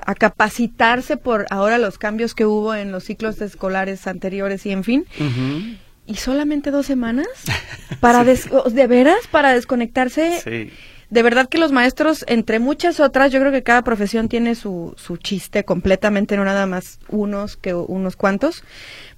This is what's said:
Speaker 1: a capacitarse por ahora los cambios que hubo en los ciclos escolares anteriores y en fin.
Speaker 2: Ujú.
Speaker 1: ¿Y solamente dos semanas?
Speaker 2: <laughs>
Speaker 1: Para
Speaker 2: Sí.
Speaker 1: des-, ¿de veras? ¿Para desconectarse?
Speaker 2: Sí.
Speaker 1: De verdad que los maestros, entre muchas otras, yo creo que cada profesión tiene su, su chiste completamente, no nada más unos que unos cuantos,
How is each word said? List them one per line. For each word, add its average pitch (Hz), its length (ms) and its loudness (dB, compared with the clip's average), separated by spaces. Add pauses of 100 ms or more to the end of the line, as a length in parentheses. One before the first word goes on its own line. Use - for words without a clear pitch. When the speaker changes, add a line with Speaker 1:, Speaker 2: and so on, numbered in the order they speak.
Speaker 1:
a 196 80 -2
capacitarse 233 1040 0
por 220 320 -2
ahora 202 300 0
los 202 180 -2
cambios 220 380 -4
que 220 100 0
hubo 214 300 0
en 202 160 -6
los 185 140 -8
ciclos 214 360 -8
escolares 190 640 -6
anteriores 196 600 -6
y 202 40 -4
en 190 120 -2
fin. 262 220 0 (140)
Speaker 2:
Ujú. 147 560 -4 (300)
Speaker 1:
¿Y 214 120 -10
solamente 294 520 -2
dos 277 160 -2
semanas? 254 400 -2 (200)
Speaker 2:
<laughs> - 540 -8
Speaker 1:
Para 240 200 6
Speaker 2:
Sí. 240 60 4
Speaker 1:
des-, 254 240 4 (260)
¿de 262 100 6
veras? 254 320 6 (140)
¿Para 277 240 4
desconectarse? 254 880 -2
Speaker 2:
Sí. - 280 -8 (380)
Speaker 1:
De 226 140 4
verdad 247 260 4
que 330 80 -2
los 320 160 4
maestros, 269 560 2
entre 226 300 0
muchas 302 420 0
otras, 269 320 4
yo 269 80 2
creo 277 100 4
que 254 120 0
cada 240 200 4
profesión 226 460 -2
tiene 233 260 0
su, 180 400 -8
su - 220 -12
chiste - 480 -4
completamente, 202 720 0
no 196 80 0
nada 196 220 0
más 185 320 -8 (100)
unos 202 480 -4
que 185 160 -6
unos 185 420 -4
cuantos, 202 480 -2 (540)